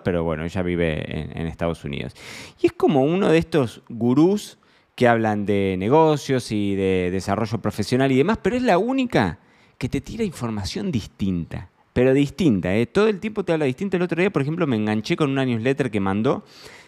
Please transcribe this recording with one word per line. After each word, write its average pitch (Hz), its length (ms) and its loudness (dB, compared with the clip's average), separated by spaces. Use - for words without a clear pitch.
pero 87 180 0
bueno, 82 220 -4
ella 87 160 -4
vive 85 420 -2
en, 78 180 -10
en 82 100 -4
Estados 82 360 -6
Unidos. - 300 -8
Y 349 60 4
es - 40 -4
como 175 300 2
uno 170 260 2
de 160 120 6
estos 156 500 0
gurús 131 680 2
que 120 140 4
hablan 110 360 2
de 98 320 0
negocios 135 760 2
y 101 220 0
de 92 360 0
desarrollo 98 460 -2
profesional 120 560 -2
y 127 40 4
demás, 185 240 2
pero 208 140 0
es 254 80 -2
la 202 140 4
única 233 640 0
que 123 120 -6
te 139 100 -4
tira 208 240 -8
información 127 680 -6
distinta. 90 760 -6
Pero 127 220 4
distinta, 131 640 2
¿eh? 117 100 2
Todo 208 220 2
el 208 120 0
tiempo 214 240 -6
te 175 80 -2
habla 156 140 0
distinto. 180 320 -2
El 175 60 -2
otro 175 180 -2
día, 196 80 2
por 147 120 0
ejemplo, 160 260 -2
me 127 80 0
enganché 107 420 0
con 143 140 0
una 135 120 0
newsletter 127 460 0
que 104 100 -2
mandó, 104 460 0